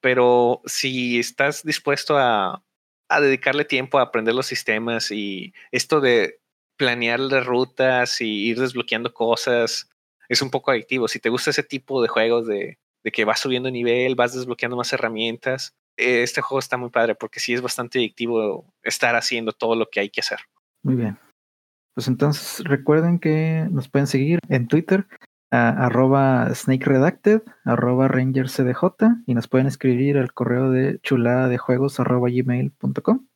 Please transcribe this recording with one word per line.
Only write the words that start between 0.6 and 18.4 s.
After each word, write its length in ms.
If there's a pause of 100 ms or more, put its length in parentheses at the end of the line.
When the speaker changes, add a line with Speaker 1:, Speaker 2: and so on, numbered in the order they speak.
Speaker 1:
si 540
estás 420
dispuesto 560
a, 460 (440)
a 140
dedicarle 420
tiempo 360
a 40
aprender 300
los 140
sistemas 640
y 420 (180)
esto 300
de 380 (360)
planear 440
las 260
rutas 760
y 280
ir 120
desbloqueando 540
cosas, 800 (360)
es 140
un 80
poco 220
adictivo. 360
Si 120
te 100
gusta 220
ese 100
tipo 400
de 60
juegos 400
de, 320 (240)
de 80
que 140
vas 140
subiendo 300
nivel, 460
vas 180
desbloqueando 420
más 160
herramientas, 840 (220)
eh, 260
este 160
juego 200
está 180
muy 120
padre 260
porque 260
sí 120
es 80
bastante 380
adictivo 840